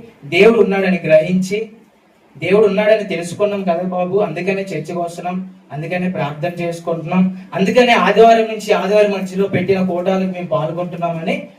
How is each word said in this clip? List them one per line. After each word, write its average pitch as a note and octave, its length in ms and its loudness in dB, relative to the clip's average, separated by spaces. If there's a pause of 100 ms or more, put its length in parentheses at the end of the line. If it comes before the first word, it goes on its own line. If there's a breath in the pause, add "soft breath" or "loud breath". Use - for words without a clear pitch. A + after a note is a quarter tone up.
(240 loud breath)
దేవుడు G3+ 360 6
ఉన్నాడని F#3+ 440 2
గ్రహించి, F#3 640 2 (720)
దేవుడు F#3+ 280 4
ఉన్నాడని G#3 380 2
తెలుసుకున్నాం F#3+ 580 -4
కదా F3 200 -2
బాబు, F3+ 360 -2
అందుకనే F3+ 440 -2
చర్చకు F3 380 -8
వస్తున్నాం, F3 540 -8 (180)
అందుకనే F3 360 -4
ప్రార్థన D#3+ 520 -6
చేసుకుంటున్నాం, E3+ 760 -2 (160 loud breath)
అందుకనే A#3 380 2
ఆదివారం A3+ 500 6
నుంచి A3 300 -4
ఆదివారం G3+ 380 2
మధ్యలో G3 380 -2
పెట్టిన F#3 340 0
కూటాలకు F#3 480 -2
మేము F3+ 160 -8
పాల్గొంటున్నామని E3 1040 -4 (100 soft breath)